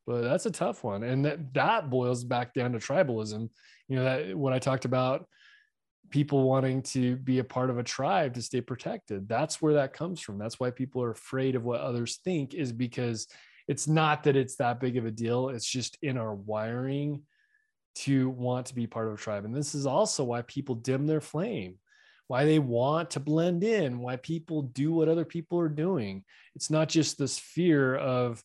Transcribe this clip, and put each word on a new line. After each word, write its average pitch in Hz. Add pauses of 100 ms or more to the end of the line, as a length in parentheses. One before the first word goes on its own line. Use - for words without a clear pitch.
But 120
that's 127
a 220
tough 120
one. 104
And 131
that, 147
that 170
boils 123
back 123
down 123
to 113
tribalism. 113 (380)
You 131
know, 127
that, 151
what 135
I 131
talked 127
about, 127 (800)
people 143
wanting 131
to 123
be 131
a 127
part 127
of 120
a 123
tribe 147
to 120
stay 123
protected. 110
That's 135
where 151
that 135
comes 170
from. 101
That's 110
why 123
people 127
are 117
afraid 131
of 120
what 120
others 120
think, 151
is 139
because 120 (400)
it's 143
not 156
that 147
it's 131
that 120
big 123
of 117
a 113
deal. 120
It's 120
just -
in 131
our 110
wiring 123 (720)
to 131
want 123
to 131
be 117
part 113
of 110
a 104
tribe. 104
And 113
this 147
is 139
also 151
why 120
people 131
dim 131
their 151
flame, 151 (520)
why 135
they 156
want 143
to -
blend 165
in, 175
why 123
people 160
do 139
what 160
other 165
people 170
are 165
doing. 147 (320)
It's -
not 156
just 156
this 135
fear 143
of 123